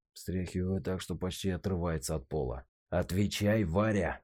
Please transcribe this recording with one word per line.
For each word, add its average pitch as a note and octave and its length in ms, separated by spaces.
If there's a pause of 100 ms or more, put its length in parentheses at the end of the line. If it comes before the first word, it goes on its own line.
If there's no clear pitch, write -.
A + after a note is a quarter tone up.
(140)
Встряхиваю F#2 680
так, F#2 180
что - 160
почти F#2 360
отрывается E2+ 640
от D2+ 120
пола. C2 380 (240)
«Отвечай, G2+ 760
Варя!» G2 580